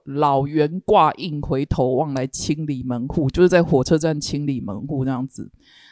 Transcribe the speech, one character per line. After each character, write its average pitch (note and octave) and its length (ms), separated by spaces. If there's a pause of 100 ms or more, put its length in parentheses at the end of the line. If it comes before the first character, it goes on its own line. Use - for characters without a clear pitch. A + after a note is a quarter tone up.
“老 C#3 400
猿 D#3 380
挂 F3+ 300
印 D3 260
回 C#3 240
头 B2+ 300
望” D3 200
来 C3 100
清 D3+ 400
理 C3+ 180
门 B2 260
户， D3 200
就 F3 140
是 F3+ 60
在 F3 120
火 D3 220
车 D#3+ 140
站 D#3 220
清 D3 280
理 C3 140
门 G#2 260
户 C#3 160
这 C3 80
样 C3 160
子。 - 240 (400)